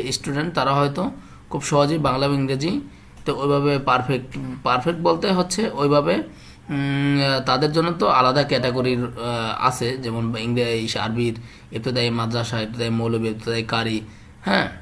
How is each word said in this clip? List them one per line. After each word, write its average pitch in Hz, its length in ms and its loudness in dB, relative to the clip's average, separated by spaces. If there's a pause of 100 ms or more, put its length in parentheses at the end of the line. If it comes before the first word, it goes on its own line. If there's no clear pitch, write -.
(120)
স্টুডেন্ট, 151 420 -4
তারা 135 240 2
হয়তো 147 320 0 (400)
খুব 143 200 -4
সহজেই 147 280 4
বাংলা 135 280 2
এবং 143 160 2
ইংরেজি 139 380 -2 (440)
তো 156 60 -2 (120)
ওইভাবে 143 360 2
পারফেক্ট, 131 600 0 (240)
পারফেক্ট 131 380 0
বলতে 170 280 2 (100)
হচ্ছে 185 320 0 (100)
ওইভাবে, 147 340 4 (560)
উম, 139 500 0 (260)
তাদের 135 260 2
জন্য 165 280 2
তো 208 60 4 (120)
আলাদা 127 320 4
ক্যাটাগরির, 127 540 0
আহ, 120 80 -6 (560)
আছে, 127 360 -2
যেমন 117 320 -2 (100)
ইংরে-, 120 400 0
ইস-, 110 100 -4
আরবির 113 380 0 (420)
ইবতেদায়ী 120 340 0
মাদ্রাসা, 117 520 -2
ইবতেদায়ী 117 280 -4
মৌলবী, 113 380 0
ইবতেদায়ী 113 440 -2
কারি, 113 280 0 (440)
হ্যাঁ। 185 220 2 (160)